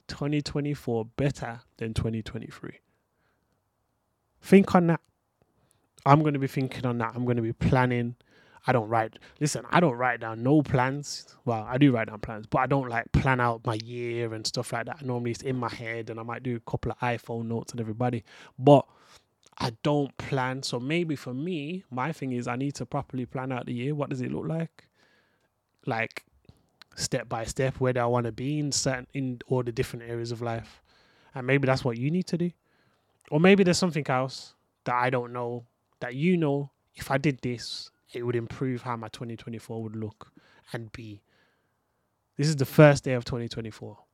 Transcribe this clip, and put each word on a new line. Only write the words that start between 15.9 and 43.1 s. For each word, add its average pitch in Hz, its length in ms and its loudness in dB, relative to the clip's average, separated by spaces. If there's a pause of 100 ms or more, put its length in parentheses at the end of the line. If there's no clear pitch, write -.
and 113 100 -10
I 113 40 -10
might 117 200 -10
do 120 140 -4
a - 120 -12
couple 123 220 -4
of - 80 -12
iPhone 117 460 -4
notes 117 260 -6
and 120 80 -8
everybody, 113 460 -2 (340)
but 135 260 10 (720)
I 127 140 -2 (100)
don't 147 360 0
plan. 131 440 -4
So 131 160 -4
maybe 156 380 -2
for 127 180 -10
me, 160 560 -6
my 127 220 -4
thing 135 220 -6
is 123 160 -4
I 120 80 -4
need 139 180 -4
to - 100 -8
properly 131 400 -6
plan 131 280 -6
out 123 120 -6
the 131 80 -6
year. 127 220 -2
What 143 140 -4
does 131 100 -4
it 127 120 -4
look - 140 -4
like? 160 440 -6 (960)
Like, 113 400 -4 (680)
step 120 340 -4
by 113 160 -4
step, - 340 -2
where 127 140 4
do 123 80 4
I 120 60 2
wanna 120 260 2
be 143 260 -4
in 147 140 -2
certain, 127 400 -2
in 131 340 -4
all 127 160 2
the 120 80 -2
different 120 360 -4
areas 117 260 -6
of 113 80 -8
life? 117 420 -6 (500)
And 127 140 -6
maybe 135 180 4
that's 131 200 2
what 117 120 -2
you 135 140 -2
need 180 160 0
to 170 100 -2
do. 175 140 -2 (800)
Or 151 80 4
maybe 190 240 8
there's 175 140 6
something 160 320 0
else 131 440 -2 (300)
that 123 120 -2
I 123 140 2
don't 120 220 -2
know, 120 340 -6 (360)
that 123 120 -6
you 170 220 2
know, 143 360 0 (220)
if - 160 -12
I 135 80 2
did 135 240 0
this, - 480 -8 (240)
it 120 100 -6
would 120 120 -2
improve 120 480 -4
how 123 120 -4
my 113 140 -10
twenty 117 260 -10
twenty-four 113 480 -10
would 110 120 -8
look 110 360 -10 (420)
and 117 180 -10
be. 107 300 -16 (1160)
This 143 100 0
is 156 80 2
the 135 100 2
first 147 380 8
day 131 100 -2